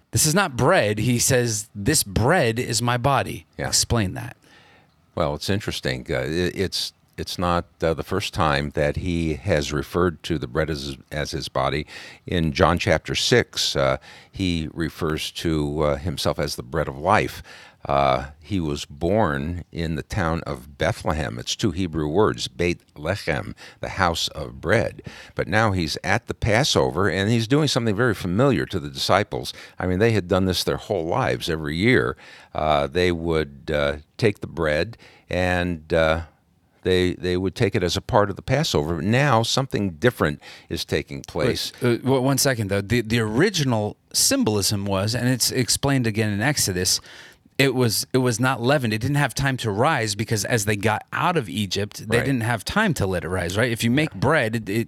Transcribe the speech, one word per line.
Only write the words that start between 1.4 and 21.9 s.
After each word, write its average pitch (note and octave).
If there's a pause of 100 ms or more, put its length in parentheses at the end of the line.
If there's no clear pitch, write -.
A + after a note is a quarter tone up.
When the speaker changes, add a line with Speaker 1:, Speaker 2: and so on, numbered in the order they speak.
Speaker 1:
"This A2
bread A#2
is A#2
my A#2+
body." A#2+ (120)
Speaker 2:
Yeah. C2+
Speaker 1:
Explain G2
that. B1 (800)
Speaker 2:
Well, D2+
it's -
interesting. D2+
Uh, D2+
it, E2
it's, - (260)
it's -
not, F2 (180)
uh, E2
the C#2+
first -
time D2
that D2
he E2+
has D2+
referred D#2+
to E2
the C2+
bread D2
as, C#2 (160)
as D2
his C#2+
body. C2+ (400)
In E2
John E2+
chapter -
six, -
uh, C2+ (300)
he E2+
refers D#2
to, D2+
uh, D2
himself D2
as D2
the C#2
bread D2
of C2
life. D#2+ (420)
Uh, C#2 (120)
he G2
was D2
born E2+
in D#2+
the C2+
town E2+
of C#2+
Bethlehem. D#2
It's -
two G#2+
Hebrew D#2+